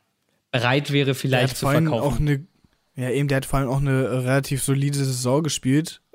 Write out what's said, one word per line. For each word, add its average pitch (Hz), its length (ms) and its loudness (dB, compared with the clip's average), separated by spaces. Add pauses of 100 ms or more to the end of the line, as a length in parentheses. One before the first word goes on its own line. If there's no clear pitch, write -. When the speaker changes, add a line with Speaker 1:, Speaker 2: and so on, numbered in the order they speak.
(520)
Speaker 1:
bereit 135 400 0
wäre, 143 140 2
Speaker 2:
Der 135 80 0
Speaker 1:
vielleicht 127 380 0
Speaker 2:
hat - 40 -8
Speaker 1:
zu - 80 -6
Speaker 2:
vor 139 60 2
allem 160 160 4
Speaker 1:
verkaufen. 135 280 0
Speaker 2:
auch - 60 -2
eine, 147 260 0 (500)
ja, 127 140 -4
eben, 139 180 0
der 139 100 2
hat 127 80 -4
vor 135 140 0
allem 131 100 -2
auch 139 100 0
eine 131 440 0
relativ 135 380 0
solide 139 360 0
Saison 131 440 0
gespielt. 143 600 -2 (120)